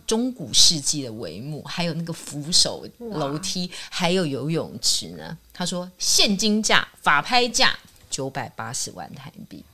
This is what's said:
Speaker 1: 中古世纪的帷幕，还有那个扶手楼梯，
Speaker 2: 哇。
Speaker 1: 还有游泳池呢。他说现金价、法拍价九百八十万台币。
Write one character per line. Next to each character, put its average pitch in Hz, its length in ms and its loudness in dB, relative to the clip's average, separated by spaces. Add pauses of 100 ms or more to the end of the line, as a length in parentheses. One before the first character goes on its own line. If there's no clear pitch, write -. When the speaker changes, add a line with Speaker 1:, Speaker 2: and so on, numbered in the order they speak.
Speaker 1:
中 240 260 0
古 - 180 -12
世 - 280 8
纪 139 240 -2
的 120 80 -8
帷 101 280 -10
幕， 143 220 -8
还 - 220 -6
有 170 100 -2
那 170 100 -4
个 165 80 -6
扶 147 400 -8
手 98 320 2 (140)
楼 156 400 -4
梯， 185 300 -4
Speaker 2:
哇。 - 60 -14 (180)
Speaker 1:
还 175 200 2
有 185 140 2
游 135 240 -2
泳 156 320 -2
池 - 280 0
呢。 - 280 -12 (160)
他 185 100 -6
说 180 260 -6 (100)
现 262 360 4
金 214 260 2
价、 208 240 4 (180)
法 151 180 4
拍 247 260 2
价 240 300 2 (320)
九 135 180 -6
百 131 280 -8
八 113 180 -10
十 - 200 -6
万 - 200 -14
台 - 180 -16 (160)
币。 - 160 -18 (100)